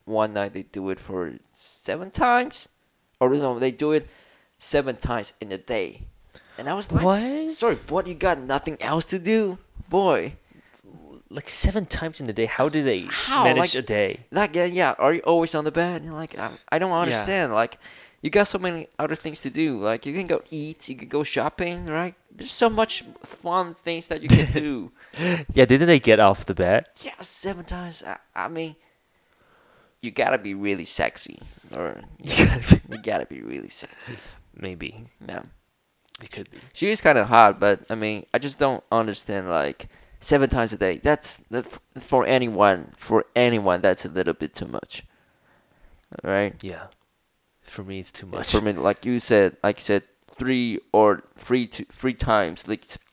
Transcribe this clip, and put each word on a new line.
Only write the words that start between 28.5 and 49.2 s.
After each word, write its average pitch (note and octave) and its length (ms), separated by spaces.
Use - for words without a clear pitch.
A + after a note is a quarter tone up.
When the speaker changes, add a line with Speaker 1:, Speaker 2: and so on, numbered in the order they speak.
Speaker 1:
you A#2 100
gotta C3 280
be G2+ 160
really G2 300
sexy, - 540
or D#2+ 300
Speaker 2:
<laughs> - 80
You - 160
gotta - 300
be - 60
Speaker 1:
you A2 60
gotta F#2+ 260
be C2 140
really A1 280
sexy. - 480
Speaker 2:
Maybe. F#2+ 520
Speaker 1:
Yeah. - 180
Speaker 2:
It - 80
could - 200
be. - 60
Speaker 1:
She - 180
is A3 100
kinda B2+ 240
hot, A2 360
but, G2+ 280
I A2+ 60
mean, G#2+ 380
I B2 60
just C3+ 200
don't C3+ 320
understand, G#2 580
like, D2 380
seven C#3 300
times A2+ 240
a G2+ 40
day. F#2 240
That's, - 360
that A#2 160
f-, - 140
for B2+ 240
anyone, G#2 720
for - 260
anyone, G#2+ 420
that's F#2 240
a G2 60
little E2+ 240
bit D2+ 200
too - 140
much. - 360
Right? G2 400
Speaker 2:
Yeah. F2+ 260
For - 240
me, F#2+ 140
it's F2+ 120
too - 180
Speaker 1:
Yeah, E2+ 100
Speaker 2:
much. - 120
Speaker 1:
for G#2+ 80
me, G#2+ 140
like F#2 320
you A#2+ 160